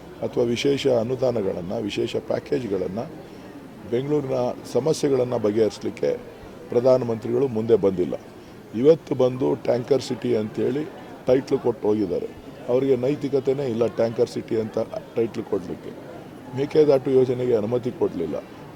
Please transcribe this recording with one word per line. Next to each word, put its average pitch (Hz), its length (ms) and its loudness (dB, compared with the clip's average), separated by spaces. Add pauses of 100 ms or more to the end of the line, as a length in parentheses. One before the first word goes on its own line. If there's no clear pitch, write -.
(220)
ಅಥವಾ 123 220 0
ವಿಶೇಷ 127 440 0
ಅನುದಾನಗಳನ್ನು, 117 920 0
ವಿಶೇಷ 113 340 -2
ಪ್ಯಾಕೇಜ್ಗಳನ್ನು 113 920 -2 (880)
ಬೆಂಗಳೂರಿನ 135 460 0 (360)
ಸಮಸ್ಯೆಗಳನ್ನು 127 680 2
ಬಗೆಹರಿಸಲಿಕ್ಕೆ 104 800 0 (500)
ಪ್ರಧಾನಮಂತ್ರಿಗಳು 120 760 2
ಮುಂದೆ 113 280 4
ಬಂದಿಲ್ಲ. 90 380 4 (600)
ಇವತ್ತು 147 400 4
ಬಂದು 127 400 2
ಟ್ಯಾಂಕರ್ 123 460 2
ಸಿಟಿ 123 340 0
ಅಂಥೇಳಿ 113 500 0 (420)
ಟೈಟ್ಲ್ 131 320 4
ಕೊಟ್ಟು 117 280 0
ಹೋಗಿದ್ದಾರೆ. 101 400 0 (420)
ಅವರಿಗೆ 131 260 4
ನೈತಿಕತೆಯೇ 135 720 0
ಇಲ್ಲ 113 160 2
ಟ್ಯಾಂಕರ್ 113 440 0
ಸಿಟಿ 113 300 -4
ಅಂತ 110 180 -4 (380)
ಟೈಟ್ಲ್ 113 280 0
ಕೊಡಲಿಕ್ಕೆ. 90 480 -6 (680)
ಮೇಕೆದಾಟು 143 540 4
ಯೋಜನೆಗೆ 127 440 4
ಅನುಮತಿ 117 360 0
ಕೊಡಲಿಲ್ಲ, 87 440 -2 (400)